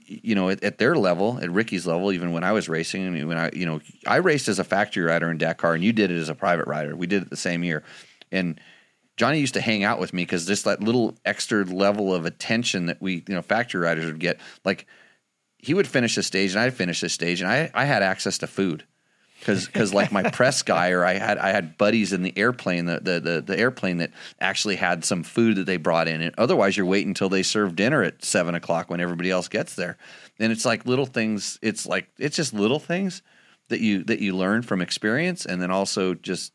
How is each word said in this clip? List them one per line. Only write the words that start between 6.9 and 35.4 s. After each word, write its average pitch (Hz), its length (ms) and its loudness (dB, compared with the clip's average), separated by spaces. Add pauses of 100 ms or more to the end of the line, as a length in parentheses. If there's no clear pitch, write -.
We 90 100 -4
did 98 160 0
it - 60 -12
the - 80 -8
same 87 260 -2
year. 82 200 -4 (500)
And 87 260 -2 (560)
Johnny 135 240 2
used 135 140 0
to 98 80 -2
hang 104 240 0
out 113 140 2
with 90 140 -4
me 87 120 -2
'cause 85 200 -2
just 101 200 -2
that 98 180 0
little 113 400 2
extra 104 400 0
level 98 500 2
of 85 120 0
attention 101 600 -2
that 85 140 -6
we, 92 280 -4
you 98 60 -4
know, 87 60 -2
factory 110 380 0
riders 82 260 0
would 78 140 -6
get, 85 180 0 (280)
like, 95 200 -2 (720)
he - 160 -4
would 180 140 2
finish 120 300 2
a 101 60 2
stage 95 280 0
and 98 80 0
I'd 127 140 2
finish 87 280 -2
a 87 80 -2
stage, 87 320 -2
and 90 80 0
I, 143 240 0
I 131 120 0
had 120 180 2
access 95 360 0
to - 80 -6
food. 87 360 -2 (580)
'Cause, - 280 0
'cause, 202 240 0
like, 202 180 2
my 196 200 2
press 135 320 2
guy, 87 260 2
or 90 160 4
I 92 80 4
had, 104 240 0
I 98 140 2
had 85 260 -2
buddies 104 340 4
in 92 120 0
the - 140 -4
airplane, 98 500 0
the, 85 120 -2
the, 90 220 0
the, 82 200 -2
the 90 160 -4
airplane 107 420 0
that 82 120 -4 (300)
actually 98 340 -2
had 87 300 0
some 87 180 0
food 113 320 4
that 95 100 0
they 92 120 0
brought 82 320 2
in. 80 120 -4
And 82 160 -4
otherwise, 113 380 4
you're 98 100 0
waiting 98 260 2
until 95 180 -2
they 95 120 2
serve 98 360 0
dinner 120 260 2
at - 220 -4
seven 87 280 2
o'clock 85 360 -2
when 87 100 -4
everybody 87 320 -2
else 92 160 0
gets - 280 -4
there. 87 220 -6 (420)
And 113 120 2
it's 113 140 -2
like 113 200 0
little 127 200 2
things. 110 560 -4
It's 107 240 -2
like, 92 320 -2
it's 147 180 -4
just 135 180 -2
little 107 260 2
things 180 420 -4 (480)
that 120 100 -2
you, 104 240 2
that 110 160 -2
you 98 160 0
learn 95 260 2
from 107 200 -2
experience, 139 640 -2